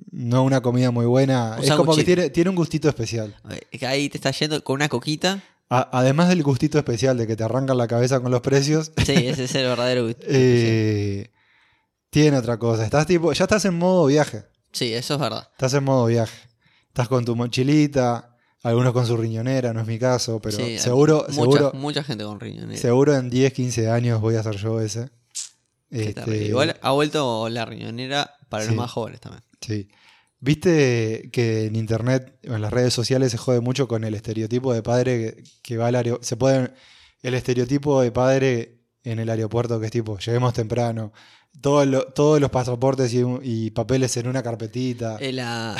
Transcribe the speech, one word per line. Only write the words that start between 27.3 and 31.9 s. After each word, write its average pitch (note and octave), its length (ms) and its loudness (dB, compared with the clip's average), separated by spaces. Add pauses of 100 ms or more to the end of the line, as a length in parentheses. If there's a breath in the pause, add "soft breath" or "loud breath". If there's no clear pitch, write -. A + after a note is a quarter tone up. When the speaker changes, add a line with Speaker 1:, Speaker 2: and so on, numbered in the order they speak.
Speaker 2:
la A#2 160 -4
riñonera A#2 680 -8 (160)
para A2 160 -6
los A2+ 80 -2
Speaker 1:
Sí. A#2 60 0
Speaker 2:
más A#2+ 140 -4
jóvenes A2 280 -8
también. - 220 -18 (180)
Speaker 1:
Sí. G#2 280 -8 (520 soft breath)
Viste C3 920 2
que A2+ 340 0
en G#2+ 100 -4
internet A2+ 600 -2 (100)